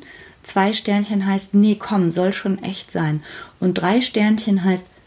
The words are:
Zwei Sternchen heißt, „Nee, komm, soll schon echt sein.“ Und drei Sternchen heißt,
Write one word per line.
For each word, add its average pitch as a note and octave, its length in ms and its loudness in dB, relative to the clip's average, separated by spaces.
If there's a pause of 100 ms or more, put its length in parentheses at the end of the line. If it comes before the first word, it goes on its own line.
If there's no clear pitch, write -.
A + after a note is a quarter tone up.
(440)
Zwei G3 280 0
Sternchen G3+ 540 0
heißt, G3 280 -2
„Nee, G#3 200 6
komm, F#3+ 380 0
soll F3+ 200 0
schon G3 300 -4
echt - 300 -10
sein.“ D3+ 320 -2 (340)
Und F3+ 160 0
drei F#3 260 2
Sternchen G#3+ 640 0
heißt, F#3 240 0 (200)